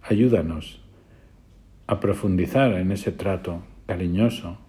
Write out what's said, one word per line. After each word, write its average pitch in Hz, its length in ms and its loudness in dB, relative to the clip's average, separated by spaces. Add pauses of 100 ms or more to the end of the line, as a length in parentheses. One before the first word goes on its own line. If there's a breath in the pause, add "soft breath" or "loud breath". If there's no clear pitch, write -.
Ayúdanos 101 760 0 (1080 soft breath)
a 92 120 0
profundizar 98 720 2
en 92 180 0
ese 98 200 -2
trato 90 520 -4 (220)
cariñoso 90 720 0 (120)